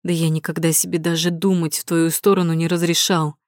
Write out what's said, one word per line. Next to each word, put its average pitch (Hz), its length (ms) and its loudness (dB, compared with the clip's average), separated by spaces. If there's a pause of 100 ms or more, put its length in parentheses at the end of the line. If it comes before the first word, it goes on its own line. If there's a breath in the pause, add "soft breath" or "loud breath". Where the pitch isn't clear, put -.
Да 180 100 -2
я 165 160 0
никогда 160 440 0
себе 175 260 -2
даже 165 320 -2
думать 175 480 0
в - 60 -8
твою 165 260 0
сторону 180 440 2
не 165 120 0
разрешал. 170 680 0 (120)